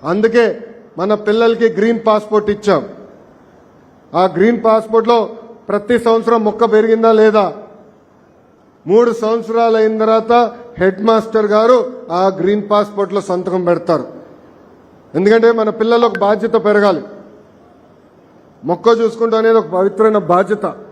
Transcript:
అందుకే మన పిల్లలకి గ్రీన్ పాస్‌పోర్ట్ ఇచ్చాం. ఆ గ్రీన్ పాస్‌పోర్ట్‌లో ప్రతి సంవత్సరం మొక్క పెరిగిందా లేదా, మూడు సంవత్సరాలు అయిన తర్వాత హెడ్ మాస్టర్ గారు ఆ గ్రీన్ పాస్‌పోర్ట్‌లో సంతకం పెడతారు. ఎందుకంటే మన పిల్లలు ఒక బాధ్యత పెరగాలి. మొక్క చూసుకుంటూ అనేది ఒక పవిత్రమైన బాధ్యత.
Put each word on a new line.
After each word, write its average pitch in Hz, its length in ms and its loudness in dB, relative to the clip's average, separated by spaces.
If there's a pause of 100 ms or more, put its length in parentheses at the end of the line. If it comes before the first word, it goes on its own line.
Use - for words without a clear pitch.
అందుకే 214 400 2 (540)
మన 202 160 0
పిల్లలకి 226 540 0
గ్రీన్ 220 320 0
పాస్‌పోర్ట్ 214 500 0
ఇచ్చాం. 202 320 0 (1300)
ఆ 170 120 0
గ్రీన్ 190 400 0
పాస్‌పోర్ట్‌లో 220 540 2 (480)
ప్రతి 208 320 -2
సంవత్సరం 226 460 0
మొక్క 214 200 0
పెరిగిందా 226 480 2
లేదా, 214 340 4 (1400)
మూడు 226 260 4
సంవత్సరాలు 226 640 -2
అయిన 220 220 0
తర్వాత 220 340 0 (460)
హెడ్ 185 240 0
మాస్టర్ 220 440 0
గారు 220 320 4 (320)
ఆ 180 180 0
గ్రీన్ 190 400 -2
పాస్‌పోర్ట్‌లో 202 520 -2
సంతకం 185 440 -4
పెడతారు. 165 420 -2 (1080)
ఎందుకంటే 220 380 2
మన 220 180 0
పిల్లలు 226 360 0
ఒక 196 120 -2
బాధ్యత 208 460 0
పెరగాలి. 202 380 2 (1600)
మొక్క 165 260 -2
చూసుకుంటూ 226 480 0
అనేది 226 220 2
ఒక 175 100 -2
పవిత్రమైన 202 500 0
బాధ్యత. 185 480 0 (260)